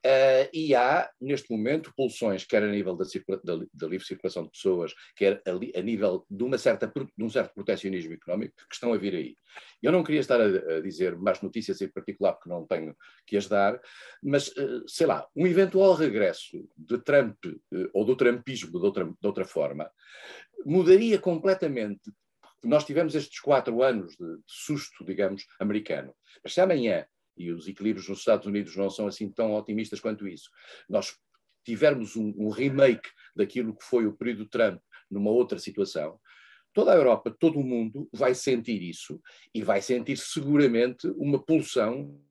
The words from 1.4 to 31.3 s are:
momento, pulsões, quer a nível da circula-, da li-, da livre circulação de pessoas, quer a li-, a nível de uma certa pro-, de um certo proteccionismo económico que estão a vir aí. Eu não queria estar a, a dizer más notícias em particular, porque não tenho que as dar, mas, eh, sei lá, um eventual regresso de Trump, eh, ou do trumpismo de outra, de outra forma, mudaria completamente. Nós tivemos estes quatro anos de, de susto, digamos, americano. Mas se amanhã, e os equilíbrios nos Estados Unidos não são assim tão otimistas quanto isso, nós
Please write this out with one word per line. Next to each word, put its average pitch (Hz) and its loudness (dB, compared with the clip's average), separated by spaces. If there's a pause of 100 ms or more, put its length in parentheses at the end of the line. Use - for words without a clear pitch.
momento, 123 -2
pulsões, 113 -2
quer 107 2
a 104 0
nível 101 -2
da 90 -4
circula-, 95 -6
da 87 -4
li-, 82 -10
da 80 -10
livre 92 -8
circulação 90 -8
de 78 -14
pessoas, 87 -2 (220)
quer 98 2
a 92 -2
li-, 92 -6
a 90 -4
nível 98 -2
de 101 -6
uma 127 -2
certa 110 0
pro-, 135 -8 (100)
de 104 -6
um 113 -4
certo 110 -2
proteccionismo 95 -4
económico 92 -6 (160)
que - -14
estão 120 -4
a 113 0
vir 92 -4
aí. 65 -8 (440)
Eu 143 4
não 180 4
queria 156 0
estar 123 2
a, 110 6
a 82 0
dizer 90 -4
más 92 -2
notícias 101 -6
em 95 -4
particular, 95 -2
porque - -16
não 85 -8
tenho 80 -4 (320)
que 104 -4
as 101 -2
dar, 101 2 (420)
mas, 143 0
eh, 131 -4
sei - 2
lá, - 0
um 170 2
eventual 190 6
regresso 107 0 (100)
de 80 -4
Trump, 127 2
eh, 92 -8
ou 101 2
do 127 2
trumpismo 120 0
de 87 -2
outra, 95 0
de 85 -8
outra 95 -4
forma, 73 -6 (760)
mudaria 185 6
completamente. 156 -2 (500)
Nós 143 2
tivemos 151 -2
estes - -6
quatro 127 2
anos 110 0
de, 82 -12
de - -20
susto, - -10
digamos, 95 -2 (160)
americano. 92 -4 (300)
Mas - -12
se - 2
amanhã, 123 2 (300)
e 87 -8
os 82 -10
equilíbrios 98 -4
nos 98 -8
Estados 110 2
Unidos 101 -4
não 98 -2
são 104 -6
assim 101 -8
tão 107 -2
otimistas 107 -6
quanto 104 -8
isso, 85 -16 (360)
nós - -4 (480)